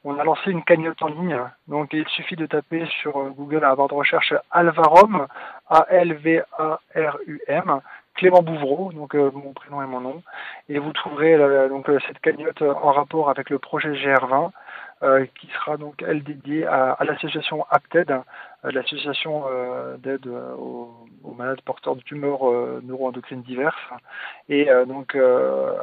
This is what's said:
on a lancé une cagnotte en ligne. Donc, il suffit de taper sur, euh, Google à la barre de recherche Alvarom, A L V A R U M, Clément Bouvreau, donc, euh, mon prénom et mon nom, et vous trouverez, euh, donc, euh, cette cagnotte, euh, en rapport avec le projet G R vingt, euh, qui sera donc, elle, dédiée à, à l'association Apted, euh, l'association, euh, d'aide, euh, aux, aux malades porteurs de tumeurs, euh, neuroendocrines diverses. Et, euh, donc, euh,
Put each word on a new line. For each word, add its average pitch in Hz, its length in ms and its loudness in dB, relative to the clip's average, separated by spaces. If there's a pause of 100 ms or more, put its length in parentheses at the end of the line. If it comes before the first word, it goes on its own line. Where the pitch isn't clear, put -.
on 143 120 -6
a 147 60 -2
lancé 156 280 0
une 165 120 -4
cagnotte 160 380 2
en 156 60 -2
ligne. 151 300 -4 (300)
Donc, 147 240 -4
il 156 160 -4
suffit - 300 -6
de 156 80 -4
taper 165 400 -4 (160)
sur, 143 160 -4
euh, 139 120 -4
Google 143 280 -4
à 147 120 4
la 131 60 4
barre 139 140 2
de 139 40 -6
recherche 143 400 0 (160)
Alvarom, 165 760 6 (420)
A 160 200 6
L 175 240 4
V 160 280 2 (160)
A 156 220 -2 (160)
R 151 220 -2 (100)
U 147 200 -12
M, 151 340 0 (340)
Clément 180 260 6
Bouvreau, 160 520 -2
donc, 147 220 -8
euh, 139 180 4
mon 139 180 -12
prénom 143 320 -12
et - 20 -8
mon 127 140 -8
nom, 135 240 -10 (460)
et 143 100 -2
vous 147 140 -8
trouverez, 151 400 2
euh, 139 340 6
donc, 135 220 -4
euh, 143 180 6
cette 143 120 -14
cagnotte, 151 420 -2
euh, 143 200 2
en 147 120 4
rapport 147 360 0
avec 135 200 -2
le 139 100 -2
projet 151 340 -4
G 139 220 2
R 127 120 4
vingt, 151 240 0 (520)
euh, 135 220 4 (140)
qui - 80 -20
sera - 300 -6
donc, 147 300 -12
elle, 151 160 -2
dédiée 147 420 -6
à, 131 280 2
à - 100 -2
l'association 151 680 -6
Apted, 160 400 0
euh, - 600 -8
l'association, 143 800 -6
euh, 127 460 -6
d'aide, 131 280 -8
euh, 127 300 -10
aux, 123 340 -12 (340)
aux 147 100 -18
malades 127 280 -6
porteurs 135 340 -6
de 127 60 -18
tumeurs, 143 480 -2
euh, 123 340 -2
neuroendocrines 127 600 -8
diverses. 127 320 -4 (720)
Et, 143 220 4
euh, 127 140 6
donc, 135 280 -12
euh, 131 680 2